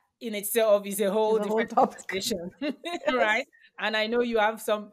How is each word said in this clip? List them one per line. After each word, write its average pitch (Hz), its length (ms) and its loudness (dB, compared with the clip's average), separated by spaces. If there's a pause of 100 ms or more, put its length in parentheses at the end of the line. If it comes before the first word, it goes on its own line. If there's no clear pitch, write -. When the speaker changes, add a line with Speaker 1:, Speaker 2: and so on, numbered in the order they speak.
(200)
Speaker 1:
in 233 140 -8
itself 202 540 2
is 202 140 -4
a 196 100 2
whole 214 260 2
Speaker 2:
Is 208 80 -2
a 202 40 -2
whole 220 100 0
Speaker 1:
different 233 100 -2
Speaker 2:
topic. - 380 0
Speaker 1:
conversation, 190 480 -6
<laughs> - 60 -20 (220)
Speaker 2:
Yes. 339 180 -8 (120)
Speaker 1:
right? 233 320 2 (320)
And 214 180 -4
I 214 120 -2
know 240 140 2
you 233 180 0
have 214 200 2
some, 214 340 -4